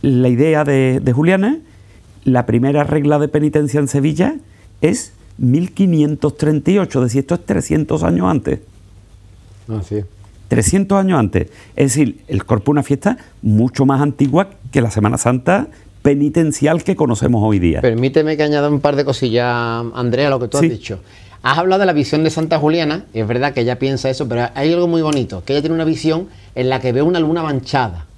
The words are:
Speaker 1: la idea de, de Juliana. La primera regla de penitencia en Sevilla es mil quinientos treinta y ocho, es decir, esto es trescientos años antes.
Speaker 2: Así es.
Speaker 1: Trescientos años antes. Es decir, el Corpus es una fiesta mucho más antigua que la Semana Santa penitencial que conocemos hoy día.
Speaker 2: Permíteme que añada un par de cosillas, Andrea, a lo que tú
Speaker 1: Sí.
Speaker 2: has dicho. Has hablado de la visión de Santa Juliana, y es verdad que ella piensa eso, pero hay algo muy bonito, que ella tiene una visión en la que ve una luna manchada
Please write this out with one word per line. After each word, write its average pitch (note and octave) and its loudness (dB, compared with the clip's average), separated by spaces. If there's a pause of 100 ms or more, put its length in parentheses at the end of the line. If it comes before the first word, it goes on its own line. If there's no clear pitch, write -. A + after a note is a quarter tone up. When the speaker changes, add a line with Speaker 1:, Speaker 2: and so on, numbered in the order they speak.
Speaker 1:
la B2+ 2
idea D3+ 2
de, C3+ 2
de B2+ 0
Juliana. F#3+ 2 (640)
La B2 2
primera C#3 2
regla D3 2
de D3+ 0
penitencia D3 0
en C#3+ 0
Sevilla D#3 0 (440)
es F#3+ -2 (240)
mil D3 2
quinientos D3+ 0
treinta D3+ 0
y G3+ 4
ocho, E3 -2
es B2 2
decir, B2+ 0
esto C#3 -2
es E3+ -8
trescientos D#3 -2
años F3 0
antes. D#3+ -2 (1040)
Speaker 2:
Así G#2 -8
es. G2+ -6 (420)
Speaker 1:
Trescientos G3 0
años F#3+ 2
antes. G2 0 (260)
Es C#3 2
decir, C#3 0
el G#2+ -4
Corpus A2 0
es - 2
una D3 2
fiesta G3+ -2 (260)
mucho A2+ 2
más C3+ 2
antigua D3 0 (220)
que C#3 2
la A2+ 0
Semana G#2+ 0
Santa E3+ 0 (340)
penitencial D3 2
que F#3 -2
conocemos A#2+ 0
hoy G#2+ 2
día. E2+ 0
Speaker 2:
Permíteme C3+ 0
que D3+ 0
añada D3 0
un D3 0
par C#3+ 0
de C#3+ 0
cosillas, A#2+ -2
Andrea, B2 0
a - 0
lo C3 0
que A#2+ -4
tú A#2+ -4
Speaker 1:
Sí. D#3 4
Speaker 2:
has D#3+ 2
dicho. G#2 -10 (440)
Has C#3 0
hablado F#3 2
de G3 2
la F#3 2
visión D3 0
de D#3+ 2
Santa D#3+ -2
Juliana, D#3 -2
y A2+ -6
es G#2+ -2
verdad B2+ -2
que C3+ -2
ella A#2+ -2
piensa C3+ -2
eso, C3 -4
pero A#2 -2
hay D3 0
algo F3 0
muy E3+ 0
bonito, B2+ -4
que C3+ -2
ella D3 0
tiene D#3+ -2
una E3 -2
visión D#3+ -2 (280)
en B2+ -2
la C3 -2
que B2 -2
ve B2+ 0
una F3 0
luna D#3+ 0
manchada B2+ -4 (120)